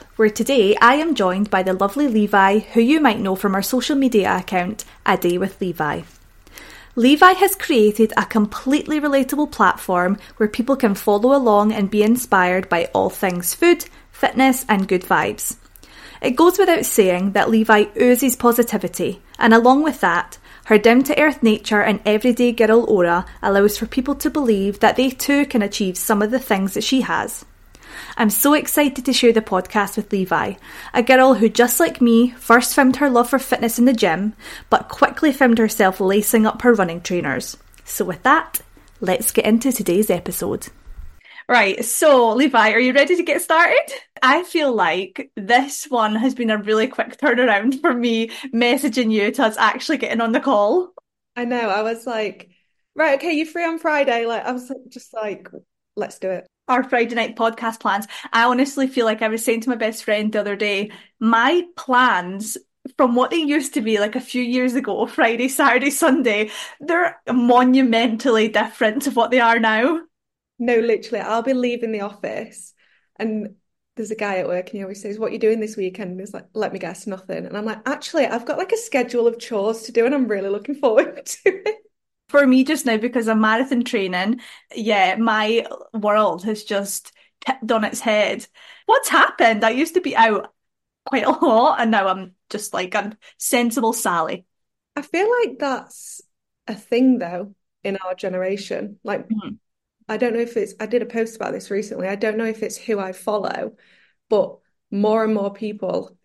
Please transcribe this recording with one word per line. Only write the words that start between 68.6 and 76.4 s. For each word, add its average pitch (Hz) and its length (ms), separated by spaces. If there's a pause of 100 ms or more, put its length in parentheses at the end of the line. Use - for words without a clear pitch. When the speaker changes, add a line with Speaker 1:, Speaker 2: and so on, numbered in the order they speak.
Speaker 1:
to 277 80
what 233 200
they 254 80
are 233 200
now. 226 420 (580)
Speaker 2:
No, 240 180
literally, 226 420
I'll 226 240
be 269 100
leaving 240 380
the 208 100
office - 720 (440)
and 214 380 (400)
there's 214 160
a 214 40
guy 202 220
at 180 100
work 180 220
and 214 80
he 196 60
always 196 180
says, 214 180
"What 220 100
are - 40
you 220 60
doing 220 200
this 214 180
weekend?" 185 340
And 185 80
he's 196 140
like, - 200